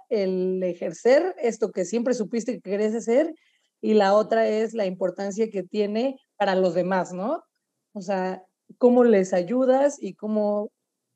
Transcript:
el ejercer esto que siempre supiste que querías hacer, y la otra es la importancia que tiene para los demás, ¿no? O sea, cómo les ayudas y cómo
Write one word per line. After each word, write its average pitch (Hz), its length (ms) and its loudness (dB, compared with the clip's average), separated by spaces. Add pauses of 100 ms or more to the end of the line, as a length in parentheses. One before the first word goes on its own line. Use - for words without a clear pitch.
el 185 540 -2
ejercer 233 800 0
esto 220 300 -2
que 185 120 -4
siempre 233 300 -2
supiste 220 400 -6
que - 160 -12
querías 214 240 -2
hacer, 240 400 0 (460)
y 214 140 2
la 196 200 6
otra 220 340 2
es 220 260 -2
la 208 120 -2
importancia 196 640 -4
que 196 120 -4
tiene 208 540 -2 (200)
para 196 200 0
los 185 180 2
demás, 180 380 -2
¿no? 233 320 -6 (480)
O 208 80 -14
sea, 185 420 -4 (360)
cómo 247 260 6
les 190 280 4
ayudas 254 680 2
y 190 120 -10
cómo 208 580 -4 (440)